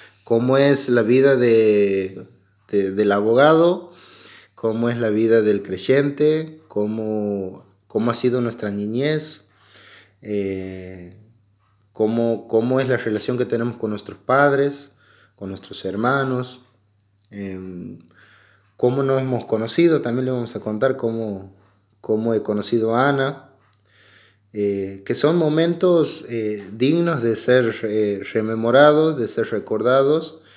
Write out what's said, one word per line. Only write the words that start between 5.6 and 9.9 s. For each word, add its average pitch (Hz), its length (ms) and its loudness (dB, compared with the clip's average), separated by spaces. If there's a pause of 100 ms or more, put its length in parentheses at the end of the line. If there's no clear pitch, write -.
creyente, 143 1080 0
cómo, 104 960 -4 (220)
cómo 117 240 0
ha - 20 -4
sido 123 260 0
nuestra 113 320 -4
niñez, 123 800 -4 (720)